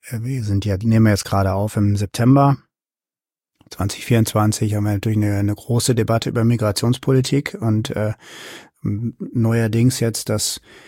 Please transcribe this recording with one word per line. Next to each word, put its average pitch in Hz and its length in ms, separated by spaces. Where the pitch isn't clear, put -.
Ja, 113 120
wir 127 200
sind 101 220
ja, 101 120
nehmen 113 280
wir 107 60
jetzt 101 140
gerade 98 280
auf 101 240
im 101 180
September 131 600
zwanzig - 340
vierundzwanzig, 107 680
haben 104 80
wir 104 80
natürlich 104 260
eine, 104 200
eine 101 180
große 120 400
Debatte 113 340
über 117 140
Migrationspolitik 120 1160
und, 110 360
äh, 107 180
neuerdings 113 1160
jetzt 117 300
das - 320